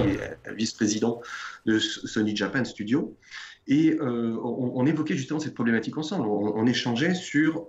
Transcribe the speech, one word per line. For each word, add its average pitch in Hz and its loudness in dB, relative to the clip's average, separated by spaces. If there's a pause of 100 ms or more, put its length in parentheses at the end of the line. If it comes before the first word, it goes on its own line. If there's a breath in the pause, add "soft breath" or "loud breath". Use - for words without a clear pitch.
il - -4
est - -10
vice-président 113 0 (420 loud breath)
de 110 4
S-, - -2
Sony 107 0
Japan 104 0
Studio. 113 -2 (500 loud breath)
Et, 156 6
euh, 117 0
on, 123 -2
on 127 2
évoquait 156 2
justement 151 -2
cette 131 -6
problématique 117 0
ensemble. 151 -2
On, 104 0
on 110 2
échangeait 127 2
sur, 160 0